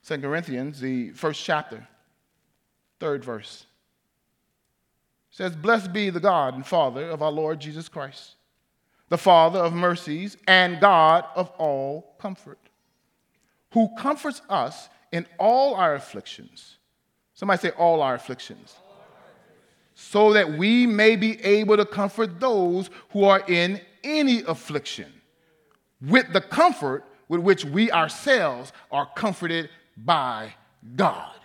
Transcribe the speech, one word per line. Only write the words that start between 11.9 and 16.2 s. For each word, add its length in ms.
comfort, 400
who 260
comforts 500
us 400
in 140
all 360
our 200
afflictions." 840